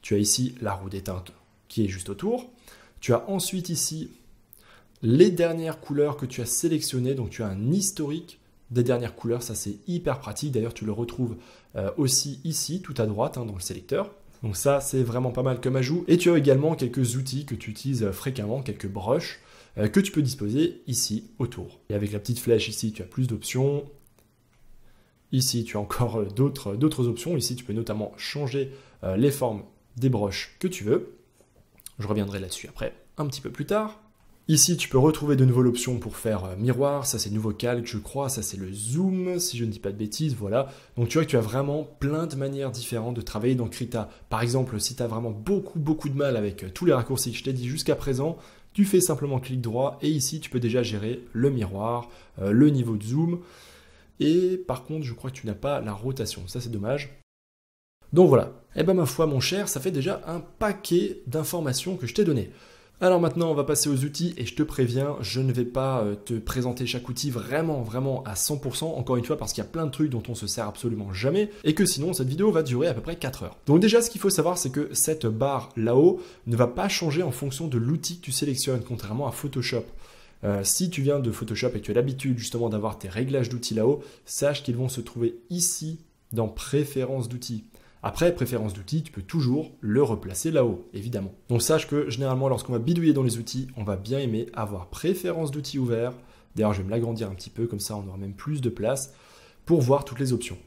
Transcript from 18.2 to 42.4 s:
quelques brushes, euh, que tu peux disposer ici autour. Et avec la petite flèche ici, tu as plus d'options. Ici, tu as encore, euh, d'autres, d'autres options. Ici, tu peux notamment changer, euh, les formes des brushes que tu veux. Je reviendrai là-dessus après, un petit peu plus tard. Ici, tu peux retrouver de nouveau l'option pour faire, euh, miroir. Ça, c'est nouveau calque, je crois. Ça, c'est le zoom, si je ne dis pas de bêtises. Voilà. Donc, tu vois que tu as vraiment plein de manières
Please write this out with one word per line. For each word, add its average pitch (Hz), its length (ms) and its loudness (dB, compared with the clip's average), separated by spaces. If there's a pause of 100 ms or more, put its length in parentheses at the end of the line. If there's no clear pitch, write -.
quelques 110 260 -8
brushes, 104 540 -2 (380)
euh, 107 100 2
que 196 120 6
tu 196 120 2
peux 156 80 0
disposer 123 680 0
ici 110 520 -4
autour. - 500 -6
Et 104 60 -2
avec 104 180 0
la 104 60 -4
petite 113 200 -4
flèche 113 300 4
ici, 110 240 -4
tu - 80 -12
as 87 60 -10
plus 127 200 -2
d'options. 131 580 -2 (1500)
Ici, 127 320 2
tu - 120 -8
as 104 40 -2
encore, 110 400 0
euh, 104 40 2
d'autres, 104 520 0
d'autres 131 320 2
options. 156 280 -2
Ici, 127 200 -2
tu - 80 -12
peux - 80 -6
notamment 107 440 -4
changer, 135 540 -4 (320)
euh, 92 140 -2
les 135 160 6
formes 117 320 -2 (320)
des 123 120 2
brushes 104 520 -2
que 185 80 -2
tu 135 160 -6
veux. - 340 0 (800)
Je 104 80 -6
reviendrai 101 320 0
là-dessus 95 300 -10
après, - 260 -8 (240)
un 151 80 -2
petit 135 140 -6
peu 143 100 -8
plus 143 160 -8
tard. 214 340 -2 (460)
Ici, 160 300 6
tu - 120 -4
peux 131 100 4
retrouver 147 360 6
de 131 100 8
nouveau 127 180 6
l'option 120 360 2
pour 107 180 -8
faire, 104 280 -2
euh, 92 120 -8
miroir. 127 500 0
Ça, 120 120 -2
c'est 107 120 -4
nouveau 107 200 -2
calque, 120 360 -2
je 107 120 -6
crois. 135 300 -6
Ça, 123 120 -4
c'est 104 160 -6
le 95 160 -8
zoom, 180 680 -2
si 123 180 -4
je 117 60 -2
ne 113 60 -2
dis - 100 -8
pas 98 100 -4
de 98 60 -8
bêtises. 110 400 -2
Voilà. 107 360 -2 (240)
Donc, 120 120 0
tu 156 100 2
vois 160 60 4
que 156 60 -6
tu 139 60 4
as 120 40 6
vraiment 139 420 -2
plein 151 460 -2
de 143 80 -8
manières 139 340 -4